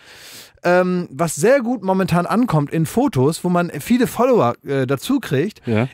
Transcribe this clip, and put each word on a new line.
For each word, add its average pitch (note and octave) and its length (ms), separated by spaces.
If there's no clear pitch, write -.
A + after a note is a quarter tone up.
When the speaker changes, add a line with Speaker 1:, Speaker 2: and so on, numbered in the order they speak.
Speaker 1:
Ähm, F3+ 480
was D#3 240
sehr A#3 240
gut A#3+ 240
momentan F#3+ 420
ankommt D#3+ 460
in E3 140
Fotos, D#3+ 580
wo F3+ 40
man F3 220
viele A#3+ 280
Follower, G#3 460
äh, C3+ 200
dazu F3+ 340
kriegt, D#3 460
Speaker 2:
Ja. A#2 280